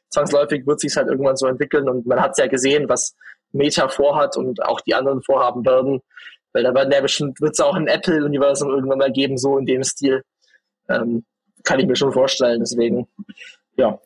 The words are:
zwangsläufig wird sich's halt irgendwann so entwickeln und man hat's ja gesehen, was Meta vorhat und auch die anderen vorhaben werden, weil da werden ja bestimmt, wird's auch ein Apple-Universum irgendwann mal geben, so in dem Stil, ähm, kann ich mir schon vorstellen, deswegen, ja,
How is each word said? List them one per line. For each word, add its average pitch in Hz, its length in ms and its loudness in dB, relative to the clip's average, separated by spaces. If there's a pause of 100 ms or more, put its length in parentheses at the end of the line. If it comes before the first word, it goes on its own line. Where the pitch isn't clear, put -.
zwangsläufig 143 580 0
wird 147 140 0
sich's 147 160 -4
halt 135 120 2
irgendwann 135 280 2
so 131 100 -2
entwickeln 139 420 0
und 127 180 -4
man 131 140 2
hat's 185 180 0
ja 139 80 2
gesehen, 135 420 0
was - 260 -2 (380)
Meta 143 360 0
vorhat 143 480 0
und 127 280 -4
auch - 160 -2
die - 140 -2
anderen 135 280 0
vorhaben 123 440 0
werden, 131 340 2 (520)
weil 117 100 0
da 127 120 2
werden 135 180 2
ja 139 80 4
bestimmt, 139 400 -4
wird's 151 200 0
auch 147 140 2
ein 165 140 -2
Apple-Universum 143 800 0
irgendwann 135 280 0
mal 135 140 2
geben, 135 240 -2
so 139 220 0
in 135 80 -2
dem 131 160 0
Stil, 131 400 -2 (680)
ähm, 120 360 -2 (380)
kann 139 160 0
ich 131 80 2
mir 127 80 0
schon 135 160 2
vorstellen, 123 500 0
deswegen, 120 460 -2 (680)
ja, 113 300 0